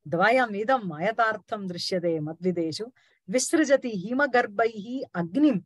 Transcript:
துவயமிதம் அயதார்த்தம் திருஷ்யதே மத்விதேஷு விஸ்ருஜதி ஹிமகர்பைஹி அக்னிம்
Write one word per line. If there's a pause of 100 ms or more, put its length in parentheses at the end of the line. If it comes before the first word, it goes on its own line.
(100)
துவயமிதம்
அயதார்த்தம்
திருஷ்யதே
மத்விதேஷு (460)
விஸ்ருஜதி (120)
ஹிமகர்பைஹி (160)
அக்னிம்